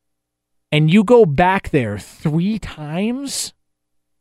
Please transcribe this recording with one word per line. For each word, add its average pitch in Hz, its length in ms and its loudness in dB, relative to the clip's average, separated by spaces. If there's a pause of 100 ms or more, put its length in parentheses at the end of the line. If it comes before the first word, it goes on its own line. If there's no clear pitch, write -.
(720)
and 156 200 2
you 214 120 4
go 233 200 6
back 180 460 0
there 113 260 -2
three 170 640 -4
times? 208 920 -8 (680)